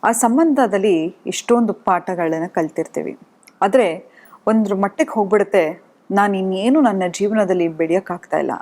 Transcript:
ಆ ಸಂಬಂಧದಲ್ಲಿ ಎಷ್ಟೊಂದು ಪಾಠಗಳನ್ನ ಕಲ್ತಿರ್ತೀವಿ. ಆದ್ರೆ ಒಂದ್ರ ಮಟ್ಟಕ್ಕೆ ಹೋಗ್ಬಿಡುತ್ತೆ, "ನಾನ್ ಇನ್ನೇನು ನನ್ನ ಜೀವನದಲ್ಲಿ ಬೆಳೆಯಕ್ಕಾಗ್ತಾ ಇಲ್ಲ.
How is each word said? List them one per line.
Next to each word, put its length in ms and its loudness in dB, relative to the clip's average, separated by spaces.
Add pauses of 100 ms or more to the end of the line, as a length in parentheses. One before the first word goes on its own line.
ಆ 80 2
ಸಂಬಂಧದಲ್ಲಿ 1040 2 (120)
ಎಷ್ಟೊಂದು 460 0
ಪಾಠಗಳನ್ನ 720 -2
ಕಲ್ತಿರ್ತೀವಿ. 720 -4 (440)
ಆದ್ರೆ 480 -2 (380)
ಒಂದ್ರ 280 2
ಮಟ್ಟಕ್ಕೆ 380 -4
ಹೋಗ್ಬಿಡುತ್ತೆ, 720 0 (280)
"ನಾನ್ 240 2
ಇನ್ನೇನು 460 0
ನನ್ನ 300 2
ಜೀವನದಲ್ಲಿ 560 0
ಬೆಳೆಯಕ್ಕಾಗ್ತಾ 720 -2
ಇಲ್ಲ. 120 -2 (100)